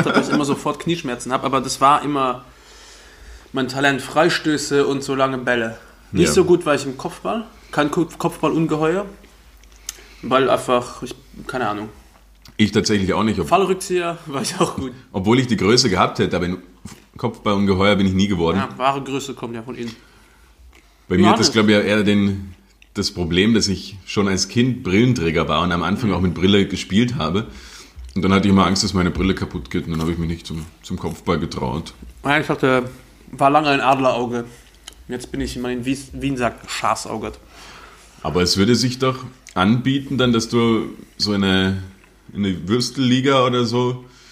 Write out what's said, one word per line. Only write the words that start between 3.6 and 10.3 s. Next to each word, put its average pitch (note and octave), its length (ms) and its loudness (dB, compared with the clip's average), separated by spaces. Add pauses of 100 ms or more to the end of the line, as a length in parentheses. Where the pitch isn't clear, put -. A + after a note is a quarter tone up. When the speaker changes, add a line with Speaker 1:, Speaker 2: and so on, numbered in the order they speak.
Speaker 1:
Talent, C3+ 320 0
Freistöße D3 840 0
und C3+ 180 -2
so C#3 100 -4
lange C3+ 220 0
Bälle. A#2+ 400 -2 (360)
Nicht E3 160 4
Speaker 2:
Ja. D3 40 0
Speaker 1:
so F3+ 140 6
gut F3 180 4
war D3 120 2
ich C#3 100 -4
im C3 100 -8
Kopfball. G3+ 480 -8 (260)
Kein D3 200 0
Ko-, E3+ 260 0
Kopfballungeheuer. D#3+ 880 0 (1160)
Weil B2+ 280 2